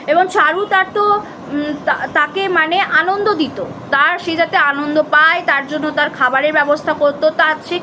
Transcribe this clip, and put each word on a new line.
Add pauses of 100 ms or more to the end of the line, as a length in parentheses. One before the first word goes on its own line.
এবং
চারু
তার
তো, (300)
উম, (220)
তা-,
তাকে
মানে
আনন্দ
দিত, (280)
তার
সে
যাতে
আনন্দ
পায়,
তার
জন্য
তার
খাবারের
ব্যবস্থা
করত,
তার (100)
সে